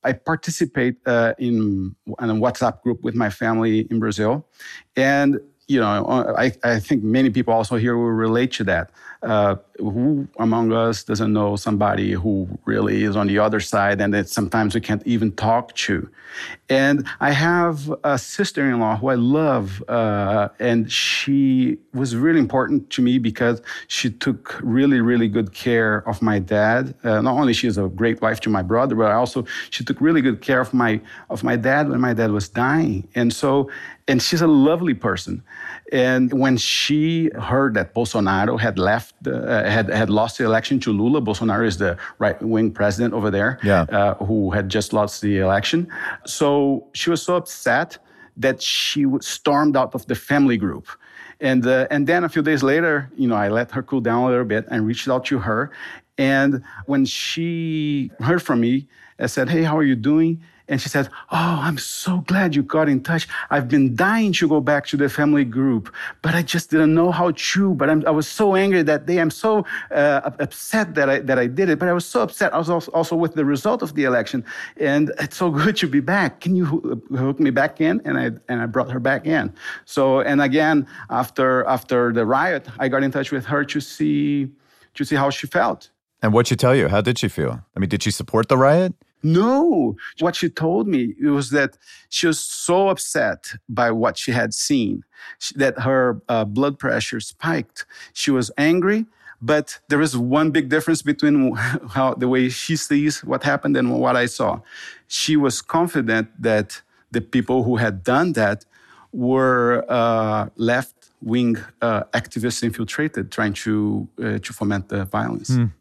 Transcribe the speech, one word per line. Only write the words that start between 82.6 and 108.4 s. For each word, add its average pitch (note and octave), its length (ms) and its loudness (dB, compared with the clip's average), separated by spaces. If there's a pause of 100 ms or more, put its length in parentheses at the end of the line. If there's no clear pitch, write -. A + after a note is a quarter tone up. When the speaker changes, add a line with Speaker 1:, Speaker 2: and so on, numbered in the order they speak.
Speaker 1:
I C3+ 100 -2
got C3+ 140 0
in C#3 80 0
touch C3+ 220 -4
with C3 140 -6
her C#3+ 180 -2
to C#3+ 160 -4
see, C#3+ 720 -2 (440)
to - 100 -4
see D3+ 120 -2
how C#3 140 2
she - 160 -8
felt. - 440 -2 (320)
Speaker 2:
And G#2+ 100 2
what'd A#2 160 4
she A#2+ 80 2
tell B2+ 180 4
you? G2+ 140 4
How G2+ 120 2
did A#2+ 180 0
she G#2+ 100 -2
feel? B1 340 -4 (120)
I - 40 -8
mean, F#2+ 100 0
did D#2+ 140 -2
she G#2+ 80 0
support - 380 -2
the C#3 80 4
riot? D#3+ 380 4 (280)
Speaker 1:
No. F#3+ 720 2 (240)
What E3+ 140 0
she F3 140 -2
told F3+ 400 0
me B2+ 320 0
was C#3+ 300 0
that C#3 260 0 (320)
she - 180 -2
was D#3+ 140 0
so F#3+ 480 0
upset B2 640 -4 (160)
by A#2+ 220 0
what A2+ 260 0
she - 160 -4
had A2+ 220 -2
seen, A2 500 0 (340)
sh-, - 180 -10
that C3+ 240 0
her, B2+ 480 2
uh, A2+ 160 0
blood C3+ 340 -2
pressure A#2 420 -4
spiked. - 640 -6 (280)
She - 180 -2
was B2 260 0
angry, F3+ 480 2 (380)
but D3+ 360 0 (100)
there C#3+ 120 2
is C#3+ 160 0
one C3+ 340 2
big C#3+ 200 0
difference D#3 320 0
between C#3+ 520 2
<laughs> A#2 360 -4
how, C3 240 0
the B2 140 -2
way B2+ 200 2
she D3+ 280 -4
sees D3 460 0
what C3 200 -4
happened C#3+ 340 0
and B2 240 0
what B2+ 160 2
I A#2+ 100 2
saw. G#2 340 -2 (460)
She - 300 0
was C#3 240 2
confident B2 680 0 (120)
that G#2+ 400 0 (300)
the A#2 100 -2
people B2+ 440 0
who A#2+ 120 2
had G#2 280 -2
done D3+ 300 2
that G#2+ 300 0 (480)